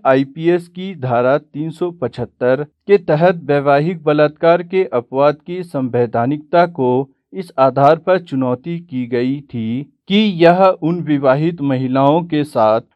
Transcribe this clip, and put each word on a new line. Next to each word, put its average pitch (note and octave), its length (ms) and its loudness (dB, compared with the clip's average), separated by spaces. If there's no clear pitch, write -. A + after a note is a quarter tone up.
आईपीएस D#3+ 640 0
की F#3+ 280 -14
धारा B2+ 420 0
तीन D3+ 340 -8
सौ E3+ 200 -6
पचहत्तर B2+ 720 -4
के G3+ 100 4
तहत E3+ 460 0
वैवाहिक C#3+ 600 0
बलात्कार D3+ 600 2
के F#3 200 -2
अपवाद C#3 540 -2
की F3+ 160 -8
संवैधानिकता C3 1000 -2
को C3 500 -2
इस F#3 260 -12
आधार C3+ 380 4
पर F#3 220 0
चुनौती C3+ 600 -4
की C3 280 -8
गई B2+ 340 -2
थी B2 540 -8
कि F#3+ 80 0
यह F3+ 480 4
उन F3 380 0
विवाहित D3 600 0
महिलाओं C3+ 640 0
के D3+ 200 -2
साथ A2+ 380 2